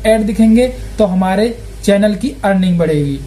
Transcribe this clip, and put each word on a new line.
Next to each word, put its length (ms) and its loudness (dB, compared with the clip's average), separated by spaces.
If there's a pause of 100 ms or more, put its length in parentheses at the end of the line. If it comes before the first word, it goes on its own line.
ऐड 160 2
दिखेंगे 460 4 (300)
तो 80 4
हमारे 440 0 (340)
channel 320 2
की 180 -6 (120)
earning 340 2
बढ़ेगी। 480 -2